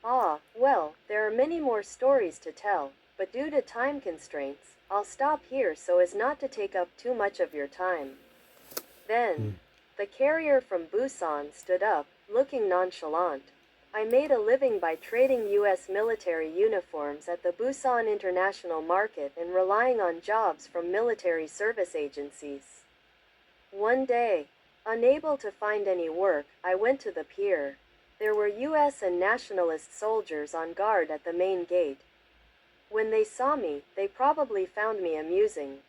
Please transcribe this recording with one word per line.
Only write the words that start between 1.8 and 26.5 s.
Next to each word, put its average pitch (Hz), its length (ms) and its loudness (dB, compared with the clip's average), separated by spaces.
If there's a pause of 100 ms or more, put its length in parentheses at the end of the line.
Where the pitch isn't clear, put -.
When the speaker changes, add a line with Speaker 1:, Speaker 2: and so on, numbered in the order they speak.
Speaker 1:
stories 247 580 2
to 156 120 -12
tell, 165 400 -2 (240)
but 190 160 -6
due 285 180 -4
to 285 100 2
time 240 400 -4
constraints, 147 760 -10 (140)
I'll 202 140 0
stop 294 420 -2
here 233 280 -2
so 175 240 2
as 180 160 4
not 254 260 -2
to 269 80 -4
take 202 280 -6
up 175 200 -2
too 247 180 -4
much 202 260 -2
of 160 140 -2
your 143 120 -4
time. 143 520 -4 (920)
Then, 220 280 0
Speaker 2:
Hmm. 107 140 -4 (480)
Speaker 1:
the 202 80 -4
carrier 294 540 2
from 175 260 -4
Busan 160 680 -2
stood 180 300 0
up, 185 240 2 (220)
looking 233 400 0
nonchalant. 175 840 0 (440)
"I 214 80 -2
made 262 300 4
a 233 80 4
living 233 400 2
by 165 160 -2
trading 247 520 2
U 202 160 4
S 190 240 2
military 190 600 -2
uniforms 165 800 -2
at 175 160 -6
the 175 80 2
Busan 240 580 0
International 185 720 -2
Market 170 560 -2
and 175 160 -6
relying 214 460 2
on 170 200 0
jobs 208 460 0
from 175 240 -6
military 190 560 0
service 208 480 -4
agencies. 143 880 -10 (880)
One 226 340 2
day, 233 440 2 (360)
unable 269 540 2
to 208 140 -8
find 208 340 -2
any 175 220 0
work, 165 380 2 (180)